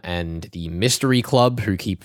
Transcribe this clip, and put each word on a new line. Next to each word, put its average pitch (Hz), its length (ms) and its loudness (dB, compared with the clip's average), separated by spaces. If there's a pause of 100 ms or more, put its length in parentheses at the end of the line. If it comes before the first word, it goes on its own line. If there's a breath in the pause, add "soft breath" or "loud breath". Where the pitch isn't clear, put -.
and 85 480 -6
the 85 180 -10
Mystery 123 520 2
Club, 123 400 4
who 95 160 0
keep - 280 -4